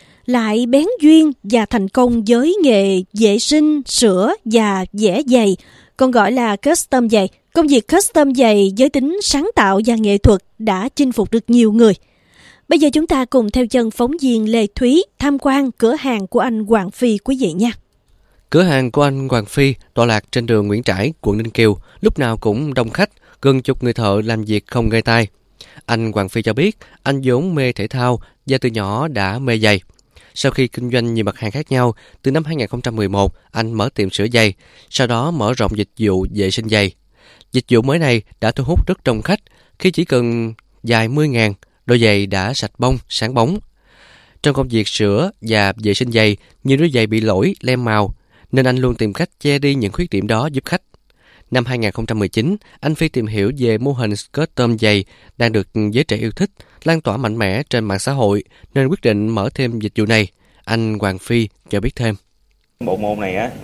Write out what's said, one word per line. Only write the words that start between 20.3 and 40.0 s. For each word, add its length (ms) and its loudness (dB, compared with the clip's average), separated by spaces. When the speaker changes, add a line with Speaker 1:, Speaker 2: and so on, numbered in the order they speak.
Speaker 2:
trên 140 -2
đường 220 2
Nguyễn 140 -2
Trãi, 380 -2
quận 180 0
Ninh 120 -6
Kiều, 280 2
lúc 180 0
nào 180 -2
cũng 380 -4
đông 160 -2
khách, 200 -2
gần 200 2
chục 200 -4
người 100 0
thợ 320 0
làm 200 -4
việc 220 -2
không 220 -2
ngơi 140 0
tay. 240 2
Anh 260 -2
Hoàng 160 -2
Phi 140 -4
cho 100 0
biết, 240 0
anh 220 -2
vốn 300 0
mê 180 0
thể 140 -6
thao 340 -2
và 120 0
từ 100 -2
nhỏ 400 -4
đã 300 -4
mê 200 -2
giày. 220 2
Sau 180 -2
khi 160 0
kinh 220 -8
doanh 240 -2
nhiều 100 -2
mặt 140 -6
hàng 120 -6
khác 200 -8
nhau, 240 0
từ 80 0
năm 140 -2
hai 120 -6
nghìn 100 -4
không 140 -8
trăm 160 -6
mười 120 -2
một, 260 0
anh 220 -4
mở 220 -2
tiệm 160 -2
sửa 220 -2
giày, 220 4
sau 160 0
đó 240 -2
mở 260 -2
rộng 220 -2
dịch 200 -4
vụ 360 0
vệ 160 0
sinh 180 -6
giày. 240 0
Dịch 160 -2
vụ 140 4
mới 160 0
này 240 0
đã 100 0
thu 140 -4
hút 220 0
rất 180 -4
đông 180 -2
khách, 180 -2
khi 120 0
chỉ 140 -2